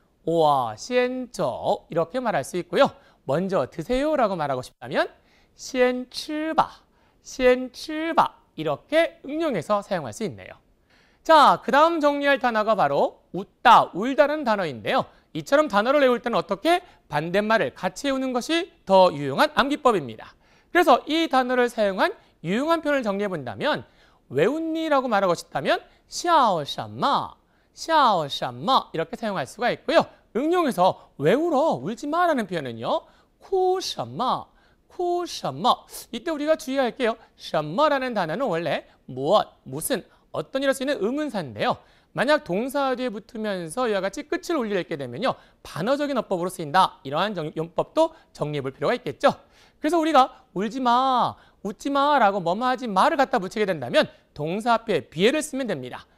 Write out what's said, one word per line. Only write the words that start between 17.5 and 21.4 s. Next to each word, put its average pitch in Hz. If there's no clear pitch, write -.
같이 190
외우는 262
것이 320
더 185
유용한 143
암기법입니다. 220
그래서 320
이 320
단어를 247